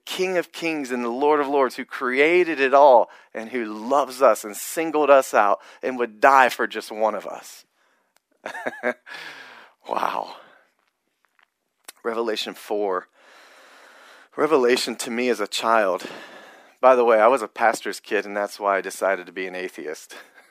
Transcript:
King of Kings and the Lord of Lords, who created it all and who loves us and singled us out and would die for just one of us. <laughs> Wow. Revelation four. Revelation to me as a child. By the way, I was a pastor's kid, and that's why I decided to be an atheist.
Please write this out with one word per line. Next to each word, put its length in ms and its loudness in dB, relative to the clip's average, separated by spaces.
King 320 -4
of 160 -6
Kings 380 -6
and 120 -4
the 60 -4
Lord 320 0
of 80 -2
Lords, 260 0
who 80 -12
created 800 0
it 120 2
all 360 8
and 160 -12
who 160 -6
loves 560 -2
us 240 4
and 100 -10
singled 540 -2
us 240 6
out 260 2
and 180 -6
would 220 -4
die 260 6
for 200 -4
just 220 -10
one 260 -2
of 120 -10
us. 380 -16
<laughs> 500 -8
Wow. 480 -6
Revelation 500 -4
four. 560 -4
Revelation 580 2
to 160 -10
me 160 -2
as 140 -2
a 60 -4
child. 580 0
By 160 6
the 80 4
way, 160 4
I 80 6
was 140 4
a 80 -8
pastor's 500 -2
kid, 260 -4
and 100 -12
that's 260 -6
why 160 0
I 40 -2
decided 440 -4
to 80 -20
be 120 -8
an 100 -10
atheist. 600 -12